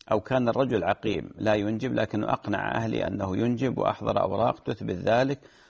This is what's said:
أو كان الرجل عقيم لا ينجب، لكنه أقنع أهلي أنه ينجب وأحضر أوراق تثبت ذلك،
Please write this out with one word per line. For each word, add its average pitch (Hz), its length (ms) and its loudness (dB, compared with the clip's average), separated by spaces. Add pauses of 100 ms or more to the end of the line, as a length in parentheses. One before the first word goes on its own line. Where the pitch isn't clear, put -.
(120)
أو 107 80 4
كان 127 280 0
الرجل 113 360 2
عقيم 92 500 -2
لا 107 200 2
ينجب، 110 400 0
لكنه 110 380 0
أقنع 104 440 -2
أهلي 113 300 0
أنه 95 300 -2
ينجب 120 420 0
وأحضر 104 420 0
أوراق 101 420 0
تثبت 107 340 -6
ذلك، 120 420 2 (320)